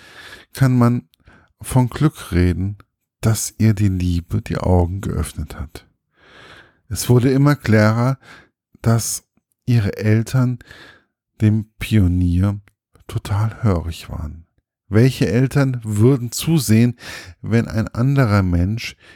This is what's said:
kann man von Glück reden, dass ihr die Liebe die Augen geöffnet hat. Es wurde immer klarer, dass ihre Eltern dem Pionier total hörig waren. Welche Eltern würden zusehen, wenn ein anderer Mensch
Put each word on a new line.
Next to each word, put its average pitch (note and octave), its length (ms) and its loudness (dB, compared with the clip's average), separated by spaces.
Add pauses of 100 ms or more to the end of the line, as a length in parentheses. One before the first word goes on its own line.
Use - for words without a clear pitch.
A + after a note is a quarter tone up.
(540)
kann B2+ 240 2
man A#2+ 320 2 (520)
von B2 280 0
Glück - 420 -2
reden, F2+ 460 0 (420)
dass - 380 -2
ihr A2 160 2
die G2+ 160 0
Liebe F2+ 520 -2
die - 160 -8
Augen F2+ 440 0
geöffnet D#2+ 580 -8
hat. - 280 -16 (1000)
Es - 220 -4
wurde A#2+ 220 4
immer C#3 260 2
klarer, A2 600 2 (640)
dass - 440 -2 (400)
ihre A#2 320 0
Eltern A2+ 600 0 (840)
dem G#2+ 280 2 (100)
Pionier F2+ 800 0 (460)
total - 540 -4
hörig E2+ 480 -4
waren. D#2 360 -12 (460)
Welche A#2+ 380 2
Eltern C3+ 540 0
würden A#2 480 2
zusehen, A#2+ 640 2 (480)
wenn A2 240 -2
ein A2 220 -4
anderer B2 520 2
Mensch F#2 540 -2 (200)